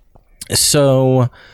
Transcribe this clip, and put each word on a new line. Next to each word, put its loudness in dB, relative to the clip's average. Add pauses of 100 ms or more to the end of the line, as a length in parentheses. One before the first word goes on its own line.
(500)
so, 0 (260)